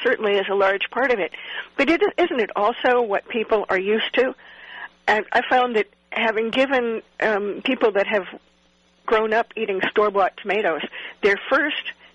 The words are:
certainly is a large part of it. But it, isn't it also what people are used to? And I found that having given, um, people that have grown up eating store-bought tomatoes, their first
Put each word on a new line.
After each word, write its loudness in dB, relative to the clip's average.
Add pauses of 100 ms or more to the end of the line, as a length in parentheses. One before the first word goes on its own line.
certainly 0
is 2
a 0
large 0
part 0
of 2
it. -4 (460)
But 2
it, 2 (200)
isn't 0
it 0
also 2
what -2
people 0
are 0
used 0
to? 2 (680)
And 0
I 2
found 2
that 0 (240)
having 0
given, 0 (180)
um, -2
people 2
that 0
have -2 (800)
grown 2
up 0
eating -4
store-bought 2
tomatoes, -2 (400)
their 4 (140)
first 0 (240)